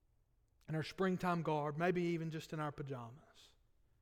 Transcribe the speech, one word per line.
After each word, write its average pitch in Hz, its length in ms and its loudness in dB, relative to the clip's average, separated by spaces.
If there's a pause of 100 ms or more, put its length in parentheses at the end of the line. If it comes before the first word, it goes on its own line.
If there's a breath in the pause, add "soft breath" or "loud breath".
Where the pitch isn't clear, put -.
(680)
in 156 60 0
our 156 80 0
springtime 180 580 2
garb, 151 360 2
maybe 175 240 4
even 165 300 0
just 160 220 -8
in 160 80 -4
our 151 100 -2
pajamas, 131 400 -8 (920)